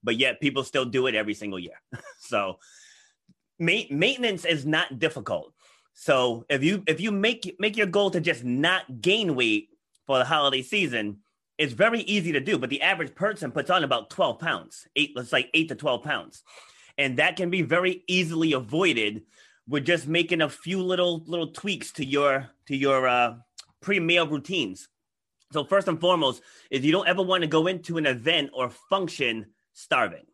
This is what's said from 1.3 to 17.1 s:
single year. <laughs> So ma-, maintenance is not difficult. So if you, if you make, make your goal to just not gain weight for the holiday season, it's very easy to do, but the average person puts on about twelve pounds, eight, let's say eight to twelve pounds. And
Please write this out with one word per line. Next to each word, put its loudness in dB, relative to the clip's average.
single -8
year. -12
<laughs> -18
So -4
ma-, 0
maintenance 0
is -2
not -2
difficult. -4
So 2
if 2
you, 2
if 0
you -2
make, -2
make -2
your 4
goal 2
to 0
just -2
not 0
gain 2
weight 2
for 2
the 4
holiday 2
season, -2
it's 0
very 2
easy -2
to 0
do, 0
but -2
the -4
average 0
person -4
puts -4
on 4
about -2
twelve 0
pounds, -6
eight, -2
let's -8
say 0
eight 2
to -6
twelve -2
pounds. -8
And 0